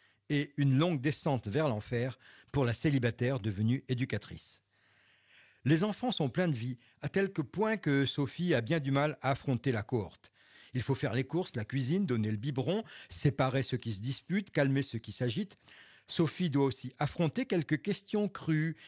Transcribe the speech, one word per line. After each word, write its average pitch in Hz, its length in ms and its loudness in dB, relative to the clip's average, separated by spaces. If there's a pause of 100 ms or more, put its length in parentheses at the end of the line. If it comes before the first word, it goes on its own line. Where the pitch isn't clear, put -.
(300)
et 147 260 0
une 139 220 4
longue 160 220 2
descente 120 460 -2
vers 143 220 0
l'enfer 120 500 -2 (320)
pour 139 140 2
la 117 80 2
célibataire 127 640 0
devenue 107 480 0
éducatrice. - 800 -6 (1000)
Les 160 200 4
enfants 214 260 -2
sont 151 180 0
pleins 180 200 0
de 143 80 0
vie, 117 200 -4 (260)
à 143 60 -6
tel 196 240 0
que 170 80 -2
point 214 360 0
que 139 280 2
Sophie 151 480 -2
a 123 80 6
bien 147 200 0
du 135 100 0
mal 143 320 2
à 135 80 2
affronter 135 400 0
la 107 140 0
cohorte. - 480 -4 (420)
Il 123 80 -2
faut - 140 0
faire 110 180 0
les 131 80 2
courses, 165 320 -4
la 107 100 -2
cuisine, 139 400 0
donner 113 280 2
le 107 40 0
biberon, 135 460 -2 (260)
séparer 135 540 2
ceux - 140 -2
qui 110 160 -4
se 95 80 -6
disputent, 165 500 -4
calmer 139 320 2
ceux 120 160 -6
qui 107 140 -8
s'agitent. 127 440 -4 (520)
Sophie 170 420 0
doit 139 140 4
aussi 127 340 -2
affronter 165 480 0
quelques 160 340 0
questions 208 480 -2
crues 160 480 0 (120)